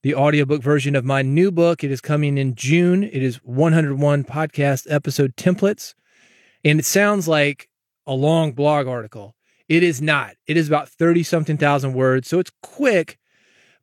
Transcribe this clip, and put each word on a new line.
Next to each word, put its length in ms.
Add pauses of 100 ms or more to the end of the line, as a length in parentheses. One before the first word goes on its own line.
the 100
audiobook 480
version 340
of 80
my 200
new 280
book. 320
It 60
is 100
coming 380
in 160
June. 500
It 200
is 140
one 360
hundred 260
one 240
podcast 640
episode 480
templates. 600 (680)
And 160
it 60
sounds 420
like 420 (360)
a 80
long 380
blog 360
article. 480 (320)
It 140
is 220
not. 320 (100)
It 120
is 100
about 220
thirty-something 680
thousand 360
words. 340
So 100
it's 140 (100)
quick, 560 (640)